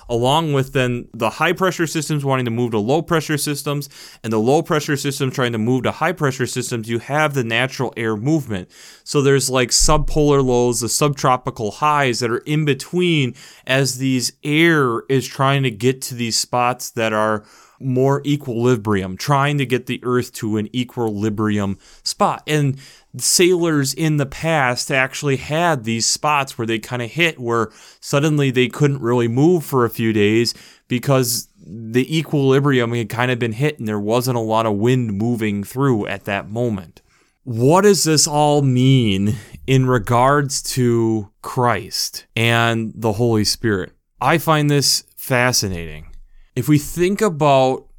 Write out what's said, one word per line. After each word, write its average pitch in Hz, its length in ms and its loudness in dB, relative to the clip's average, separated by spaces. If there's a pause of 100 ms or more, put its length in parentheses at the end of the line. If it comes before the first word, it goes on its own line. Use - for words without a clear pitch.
along 139 440 0
with 135 200 0
then 123 420 -2
the 110 160 -2
high 165 220 0
pressure 175 340 -2
systems 151 380 -4
wanting 131 200 0
to 120 60 -2
move 117 220 -2
to 113 60 0
low 127 220 0
pressure 156 380 -2
systems, 143 500 -4 (360)
and 113 80 -4
the 110 80 2
low 135 200 4
pressure 151 360 -2
systems 135 360 -4
trying 120 200 -2
to 117 60 -2
move 120 260 0
to - 80 -2
high 160 180 -2
pressure 135 380 -2
systems, 120 400 -6
you 117 100 -2
have 147 360 -2
the 131 100 0
natural 120 520 -2
air 110 200 -2
movement. 117 520 -2 (360)
So 147 180 0
there's, 139 260 2
like, 127 200 0
subpolar 147 760 4
lows, 120 360 2
the 117 80 -4
subtropical 127 800 0
highs 143 480 0
that 117 140 -2
are 120 60 -2
in 151 260 -2
between 147 720 0 (280)
as 131 340 0
these 131 340 0 (100)
air 147 640 0
is 135 200 0
trying 139 340 0
to 131 80 0
get 123 320 -2
to 123 140 -10
these 117 200 -4
spots 123 540 -2
that 110 220 -2
are 107 320 0 (340)
more 135 460 0
equilibrium, 113 920 0
trying 143 420 0
to 135 80 -2
get 123 200 -2
the 123 180 -6
earth 123 280 -2
to 107 240 -4
an 107 180 -2
equilibrium 107 1000 -2 (280)
spot. 165 420 -2
And 143 320 0 (400)
sailors 165 720 2
in 156 260 0
the 139 80 0
past 143 640 -2
actually 135 440 0
had 156 460 -2
these 113 240 -2
spots 143 500 -2
where 117 100 -4
they 113 120 -2
kinda 120 300 -8
hit 160 320 -2
where 117 320 0 (280)
suddenly 143 520 0
they 127 160 2
couldn't 143 340 0
really 120 240 2
move 143 380 2
for 127 200 0
a 113 60 0
few 113 220 0
days 107 420 4 (320)
because 127 640 0 (120)
the 113 560 -2
equilibrium 135 760 2
had 117 160 -2
kinda 127 260 -2
been 117 180 -2
hit 143 280 -2
and 113 80 -6
there 104 100 -2
wasn't 120 380 0
a 117 40 -2
lot 113 240 0
of 107 120 0
wind 117 380 2
moving 107 500 -2
through 127 420 0
at 98 180 -8
that 98 240 -4
moment. 107 540 -6 (400)
What 131 380 2
does 196 240 4
this 156 240 2
all 147 340 2
mean 123 720 4 (320)
in 131 200 4
regards 127 760 2 (120)
to 113 560 2 (120)
Christ - 840 -2 (100)
and 117 580 0
the 107 200 0
Holy 113 300 2
Spirit? 101 460 -2 (300)
I 151 180 2
find 151 320 2
this 143 320 0 (140)
fascinating. 92 920 -2 (480)
If 127 140 -4
we 151 80 6
think 175 460 0
about 139 640 2 (120)